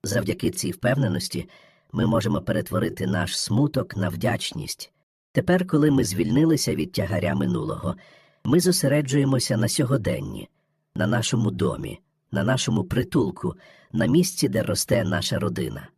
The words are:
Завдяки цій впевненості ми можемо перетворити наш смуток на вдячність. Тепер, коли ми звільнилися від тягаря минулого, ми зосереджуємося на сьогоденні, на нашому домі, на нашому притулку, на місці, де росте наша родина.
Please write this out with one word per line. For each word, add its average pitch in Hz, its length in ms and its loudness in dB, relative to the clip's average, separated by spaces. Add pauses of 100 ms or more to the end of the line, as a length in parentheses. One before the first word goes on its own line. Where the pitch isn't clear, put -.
Завдяки 98 480 -2
цій - 200 -4
впевненості 101 760 -2 (440)
ми - 140 0
можемо - 360 2
перетворити - 640 -2
наш - 340 -2
смуток 131 560 0
на 95 120 0
вдячність. - 840 -4 (400)
Тепер, 180 340 2
коли 151 240 4
ми 131 140 4
звільнилися 110 720 2
від - 180 -4
тягаря 82 420 -2
минулого, - 640 -2 (500)
ми 156 140 6
зосереджуємося 143 960 2
на 107 120 2
сьогоденні, - 800 -2 (460)
на 82 120 0
нашому 107 440 2
домі, 64 500 -4 (320)
на 78 120 0
нашому 113 400 0
притулку, - 680 -2 (380)
на - 140 2
місці, 151 420 2
де 95 140 0
росте - 420 0
наша 82 340 0
родина. - 600 -4